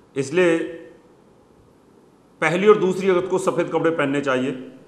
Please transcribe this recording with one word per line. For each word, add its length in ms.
इसलिए 420
पहली 260
और 100
दूसरी 320
अगस्त 220
को 60
सफेद 360
कपड़े 180
पहनने 300
चाहिए, 300